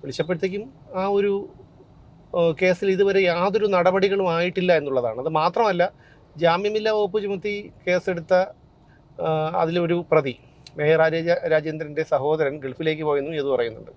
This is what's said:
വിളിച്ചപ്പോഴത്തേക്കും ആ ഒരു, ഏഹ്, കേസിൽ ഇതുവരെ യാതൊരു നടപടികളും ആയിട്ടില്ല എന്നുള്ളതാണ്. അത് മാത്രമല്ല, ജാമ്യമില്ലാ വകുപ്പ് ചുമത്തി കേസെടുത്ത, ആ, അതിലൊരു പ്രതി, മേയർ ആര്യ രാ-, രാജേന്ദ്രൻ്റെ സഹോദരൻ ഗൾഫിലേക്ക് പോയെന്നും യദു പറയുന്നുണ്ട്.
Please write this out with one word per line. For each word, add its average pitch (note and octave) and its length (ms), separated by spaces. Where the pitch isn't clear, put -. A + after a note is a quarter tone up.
വിളിച്ചപ്പോഴത്തേക്കും F3 600
ആ - 20
ഒരു, G3+ 160
ഏഹ്, E3+ 240
കേസിൽ F#3 320
ഇതുവരെ G3 260
യാതൊരു G3 420
നടപടികളും F#3 600
ആയിട്ടില്ല F3+ 440
എന്നുള്ളതാണ്. B2+ 440
അത് D#3 60
മാത്രമല്ല, F3+ 440
ജാമ്യമില്ലാ G#3 540
വകുപ്പ് G#3 280
ചുമത്തി G3+ 300
കേസെടുത്ത, F3+ 460
ആ, - 20
അതിലൊരു E3+ 360
പ്രതി, C#3 220
മേയർ D#3 280
ആര്യ D#3+ 220
രാ-, F3 160
രാജേന്ദ്രൻ്റെ D#3 500
സഹോദരൻ D3 500
ഗൾഫിലേക്ക് D#3 460
പോയെന്നും C#3+ 300
യദു C#3 160
പറയുന്നുണ്ട്. A#2 420